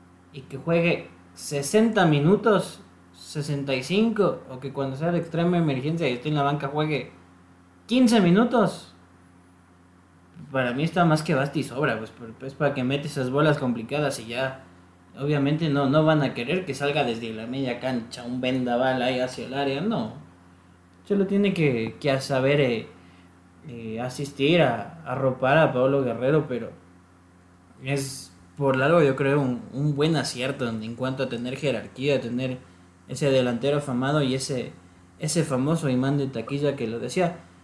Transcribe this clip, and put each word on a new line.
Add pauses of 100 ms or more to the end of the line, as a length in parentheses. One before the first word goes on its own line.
(320)
y
que
juegue (240)
sesenta
minutos, (320)
sesenta
y
cinco,
o
que
cuando
sea
de
extrema
emergencia
y
esté
en
la
banca
juegue (760)
quince
minutos, (1600)
para
mí
está
más
que
basta
y
sobra,
pues,
por,
pues,
para
que
mete
esas
bolas
complicadas
y
ya, (560)
obviamente
no,
no
van
a
querer
que
salga
desde
la
media
cancha
un
vendaval
ahí
hacia
el
área,
no. (920)
Solo
tiene
que,
que
a
saber,
eh, (800)
eh,
asistir
a,
arropar
a
Paolo
Guerrero,
pero (1120)
es (220)
por
largo,
yo
creo,
un, (100)
un
buen
acierto
en,
en
cuanto
a
tener
jerarquía,
tener (500)
ese
delantero
afamado
y
ese, (480)
ese
famoso
imán
de
taquilla
que
lo
decía. (260)